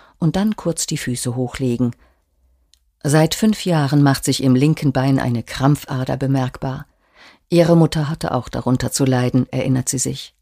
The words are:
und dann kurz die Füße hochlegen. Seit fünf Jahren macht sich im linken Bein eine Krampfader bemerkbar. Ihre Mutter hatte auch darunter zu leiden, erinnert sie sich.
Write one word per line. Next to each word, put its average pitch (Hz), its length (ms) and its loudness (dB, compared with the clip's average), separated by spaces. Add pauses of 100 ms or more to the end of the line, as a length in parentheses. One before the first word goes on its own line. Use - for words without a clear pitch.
(180)
und 156 180 0
dann 208 200 0
kurz - 320 -4
die 156 100 -4
Füße 123 380 -4
hochlegen. 123 600 -2 (1080)
Seit 156 320 2
fünf 220 300 0
Jahren 147 360 2
macht 139 240 2
sich 135 160 -2
im 131 140 4
linken 147 360 2
Bein 135 280 2
eine 120 240 -2
Krampfader 135 760 -2
bemerkbar. 135 680 -4 (600)
Ihre 170 280 6
Mutter 156 320 2
hatte - 240 -6
auch 123 160 -4
darunter 123 420 -2
zu - 140 0
leiden, 127 460 2
erinnert 131 360 0
sie 131 120 -4
sich. - 420 -8